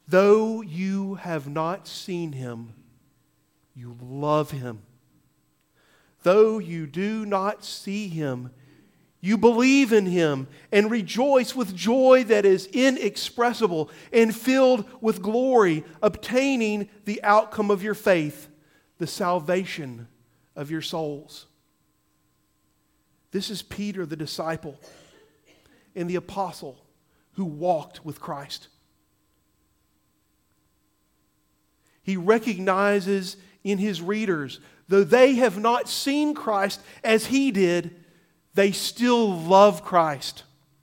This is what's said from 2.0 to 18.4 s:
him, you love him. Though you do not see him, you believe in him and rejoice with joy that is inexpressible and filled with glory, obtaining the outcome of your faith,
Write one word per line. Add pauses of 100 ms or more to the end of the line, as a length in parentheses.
him, (1000)
you
love
him. (1400)
Though
you
do
not
see
him, (680)
you
believe
in
him (240)
and
rejoice
with
joy
that
is
inexpressible (220)
and
filled (160)
with
glory, (160)
obtaining (160)
the
outcome
of
your
faith, (480)